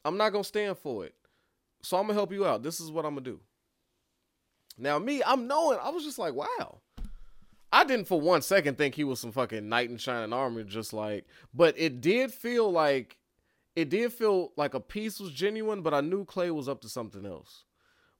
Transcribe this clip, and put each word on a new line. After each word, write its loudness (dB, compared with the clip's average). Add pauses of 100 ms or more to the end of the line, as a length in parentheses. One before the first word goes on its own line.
I'm -2
not 4
gonna 0
stand -4
for -6
it. -14 (680)
So 0
I'm 0
gonna 0
help 2
you 0
out. 2
This -6
is -12
what -2
I'm -4
gonna -8
do." -10 (1400)
Now, -2
me, -2
I'm 2
knowing, 2
I -4
was -6
just -10
like, -4
"Wow." -6 (920)
I 10
didn't 0
for 4
one 6
second 4
think 2
he -2
was -2
some -8
fucking -2
knight 2
in -10
shining -4
armor, -2
just -8
like, -4 (280)
but 6
it -2
did 2
feel 0
like, 2 (600)
it 0
did 0
feel 2
like 0
a -2
piece -8
was -10
genuine, -2
but 0
I 4
knew 0
Clay -2
was -4
up -4
to -16
something -10
else. -14 (560)